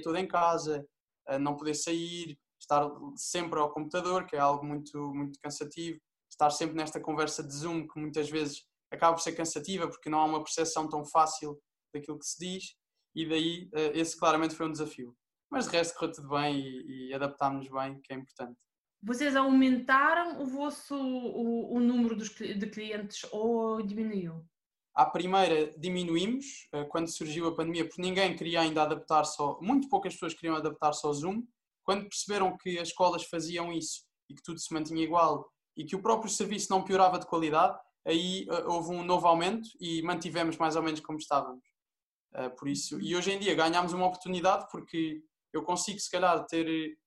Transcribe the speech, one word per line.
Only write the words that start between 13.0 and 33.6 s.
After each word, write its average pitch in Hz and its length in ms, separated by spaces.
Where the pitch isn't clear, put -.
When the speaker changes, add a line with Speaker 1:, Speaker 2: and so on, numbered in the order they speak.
Speaker 1:
e 160 140
daí, 170 460
eh, 151 240
esse 165 180
claramente 160 380
foi 165 120
um 156 60
desafio. 143 440
Mas 269 160
de - 100
resto 170 220
correu 165 140
tudo 143 160
bem 143 320
e, 131 480
e 131 60
adaptámos-nos 139 540
bem, 135 340
que - 100
é 131 40
importante. 123 400
Speaker 2:
Vocês 247 320
aumentaram 269 1080
o 269 40
vosso, 285 480
o, 240 840
o 247 40
número 240 360
dos 208 120
cli-, 202 260
de 202 140
clientes 214 640
ou 220 500
diminuiu? 202 600
Speaker 1:
À 151 120
primeira 170 720
diminuímos, 180 920
eh, 147 120
quando 165 240
surgiu 165 400
a 165 60
pandemia, 165 320
porque 180 160
ninguém 185 340
queria 170 240
ainda 156 220
adaptar-se 151 580
ao, 143 220
muito 262 260
poucas 185 260
pessoas 165 200
queriam 160 220
adaptar-se 151 500
ao 147 80
Zoom. 190 280
Quando 202 240
perceberam 190 480
que 180 220
as 170 100
escolas 175 360
faziam 170 480